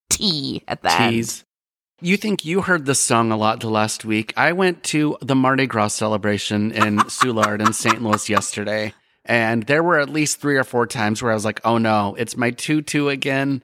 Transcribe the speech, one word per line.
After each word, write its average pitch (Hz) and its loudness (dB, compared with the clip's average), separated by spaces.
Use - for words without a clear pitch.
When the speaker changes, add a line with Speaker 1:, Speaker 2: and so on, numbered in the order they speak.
Speaker 1:
T 143 -4
at - -8
the 90 0
end. 104 2
Speaker 2:
T's. 117 -4
You 175 2
think 208 -2
you 175 0
heard 170 0
the 135 2
song 117 2
a 110 0
lot 107 0
the 113 -4
last 107 0
week. 110 -2
I 139 4
went 180 0
to 151 0
the 135 0
Mardi 131 4
Gras 107 0
celebration 104 0
in 107 2
<laughs> - 2
Soulard 107 0
in 107 2
Saint 113 -2
Louis 107 -2
yesterday. 107 -2
And 113 2
there 143 2
were 170 2
at 139 -2
least 151 -2
three 143 2
or 131 2
four 120 0
times 110 -2
where 120 2
I - 4
was 107 -2
like, 107 -4
"Oh 113 4
no, 107 2
it's 113 -6
my 123 0
Tutu 147 -2
again." 135 -2